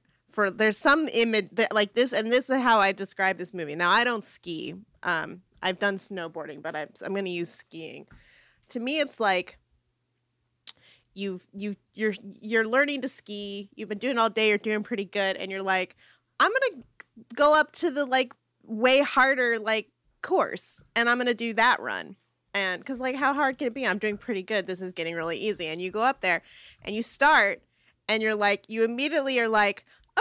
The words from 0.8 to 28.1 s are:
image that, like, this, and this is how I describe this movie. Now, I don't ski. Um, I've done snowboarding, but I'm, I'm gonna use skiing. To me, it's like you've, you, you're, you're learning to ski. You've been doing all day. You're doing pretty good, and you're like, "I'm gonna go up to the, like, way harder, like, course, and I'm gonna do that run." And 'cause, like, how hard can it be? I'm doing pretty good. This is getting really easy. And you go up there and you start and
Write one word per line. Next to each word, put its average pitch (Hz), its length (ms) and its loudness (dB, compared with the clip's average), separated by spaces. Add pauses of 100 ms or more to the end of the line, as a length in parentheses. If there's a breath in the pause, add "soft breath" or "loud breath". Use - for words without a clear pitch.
image 220 400 2
that, 220 200 0
like, 208 220 2
this, 247 180 2
and 220 200 0
this 254 180 2
is 262 100 2
how 233 200 6
I 196 120 4
describe 190 440 -2
this 180 180 -12
movie. 156 220 -8
Now, 175 140 2
I 220 140 4
don't 233 200 -2
ski. 160 500 -10 (300)
Um, 175 380 -4 (200)
I've 185 160 -2
done 202 200 -2
snowboarding, 160 640 -12
but 160 120 -8
I'm, 151 140 -8 (160)
I'm 190 100 -6
gonna 196 160 -4
use 175 200 -6
skiing. 147 560 -14 (640 soft breath)
To 240 100 -8
me, 269 200 -2
it's 294 200 -4
like 190 380 0 (1600 soft breath)
you've, 190 380 -8
you, 202 240 -8 (160)
you're, 208 220 -2 (260)
you're 226 260 0
learning 269 360 2
to 254 60 -4
ski. 202 640 -10
You've - 160 -12
been 208 80 -6
doing 247 180 -2
all 226 140 4
day. 220 180 2
You're 208 100 4
doing 214 240 -2
pretty 202 220 -6
good, 190 320 -2
and 190 140 -8
you're 196 120 -6
like, 185 320 0 (460 soft breath)
"I'm 330 100 6
gonna 453 320 0 (520)
go 294 200 6
up 302 180 4
to 339 180 0
the, 277 160 -2
like, 254 260 0 (300)
way 254 400 4
harder, 254 560 2
like, 220 300 -2 (340)
course, - 600 -2 (140)
and 233 140 4
I'm 247 80 2
gonna 247 160 0
do 233 200 -4
that 226 260 4
run." 104 360 -8 (380)
And 190 300 -2
'cause, 254 160 -8
like, 254 160 -4
how 277 180 0
hard 269 240 0
can 277 100 -2
it 226 60 -4
be? 262 120 -6
I'm 196 120 0
doing 208 200 -4
pretty 196 240 -6
good. 190 240 -4
This 185 160 -8
is 185 100 -8
getting 165 220 -6
really 165 240 -4
easy. 180 300 -4
And 160 120 -8
you 185 100 -6
go 214 120 -2
up 262 180 0
there 175 220 0 (400 loud breath)
and 202 120 -8
you 220 80 -4
start 254 600 4 (460)
and 220 140 0